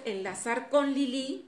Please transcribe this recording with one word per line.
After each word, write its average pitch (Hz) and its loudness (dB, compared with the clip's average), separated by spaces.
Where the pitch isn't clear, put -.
enlazar 208 -4
con 277 6
Lili 262 -2